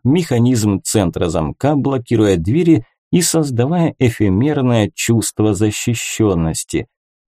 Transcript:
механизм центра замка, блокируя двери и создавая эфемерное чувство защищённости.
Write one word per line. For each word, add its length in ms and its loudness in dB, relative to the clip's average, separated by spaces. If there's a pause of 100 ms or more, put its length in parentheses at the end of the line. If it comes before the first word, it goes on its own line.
механизм 800 0
центра 460 -2
замка, 460 -2
блокируя 600 0
двери 500 2 (260)
и 100 2
создавая 800 0
эфемерное 920 0
чувство 600 0
защищённости. 1300 -2 (440)